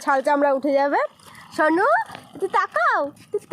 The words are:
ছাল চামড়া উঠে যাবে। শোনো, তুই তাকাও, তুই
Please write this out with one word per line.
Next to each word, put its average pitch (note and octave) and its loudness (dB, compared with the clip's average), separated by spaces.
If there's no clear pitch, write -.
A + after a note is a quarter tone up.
ছাল C#4 2
চামড়া C#4+ 2
উঠে C#4 -2
যাবে। C#4+ 2
শোনো, E4 2
তুই F#4+ -4
তাকাও, A4+ 0
তুই G4+ -6